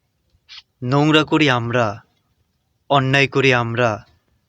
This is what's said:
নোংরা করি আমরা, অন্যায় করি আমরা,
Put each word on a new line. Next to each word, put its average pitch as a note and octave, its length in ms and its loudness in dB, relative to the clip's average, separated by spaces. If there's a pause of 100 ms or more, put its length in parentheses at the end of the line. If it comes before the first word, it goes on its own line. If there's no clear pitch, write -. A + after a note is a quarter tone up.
(840)
নোংরা D3+ 400 2
করি D#3 260 0
আমরা, A#2 380 -2 (1000)
অন্যায় C#3 400 2
করি C3+ 240 2
আমরা, A#2 380 -2 (580)